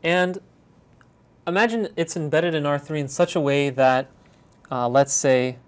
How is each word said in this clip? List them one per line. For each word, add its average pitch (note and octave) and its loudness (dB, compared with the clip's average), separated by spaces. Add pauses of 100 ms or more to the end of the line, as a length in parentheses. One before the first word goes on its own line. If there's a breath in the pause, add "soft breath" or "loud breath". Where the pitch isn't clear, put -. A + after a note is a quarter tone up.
And F3+ 0 (1080)
imagine G#3+ 0
it's E3 -4
embedded D#3+ 0
in D3 -2
R C#3+ 0
three D3+ -8
in C#3+ -6
such E3+ -2
a F3 0
way C#3 0
that, C3 2 (580 soft breath)
uh, B2 -2
let's C3+ 2
say B2+ 0 (100)